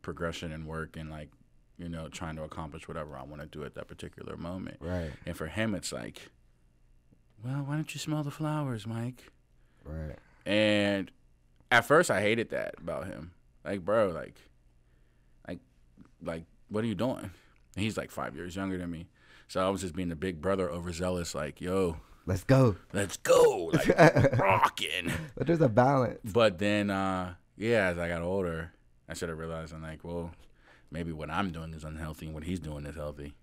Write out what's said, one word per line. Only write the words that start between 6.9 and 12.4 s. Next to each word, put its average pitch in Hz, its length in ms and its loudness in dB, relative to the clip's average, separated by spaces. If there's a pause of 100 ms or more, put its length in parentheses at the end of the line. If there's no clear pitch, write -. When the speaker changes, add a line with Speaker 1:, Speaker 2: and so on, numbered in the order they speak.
Speaker 1:
"Well, 139 200 -6
why 143 120 -4
don't 156 180 -4
you 143 60 -8
smell 151 240 -2
the 143 80 -4
flowers, 151 540 -2
Mike?" 117 460 -6 (520)
Speaker 2:
Right. 78 340 -8 (280)
Speaker 1:
And 101 680 4 (600)
at 120 140 8
first, 165 260 6
I 98 100 4
hated 110 300 2